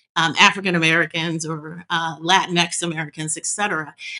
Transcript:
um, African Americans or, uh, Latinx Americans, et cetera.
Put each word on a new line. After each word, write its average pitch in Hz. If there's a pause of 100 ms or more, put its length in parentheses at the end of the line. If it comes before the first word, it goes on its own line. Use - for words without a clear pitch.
(160)
um, 165
African 190
Americans 165
or, 156
uh, 165
Latinx 175
Americans, 156
et 165
cetera. 165 (240)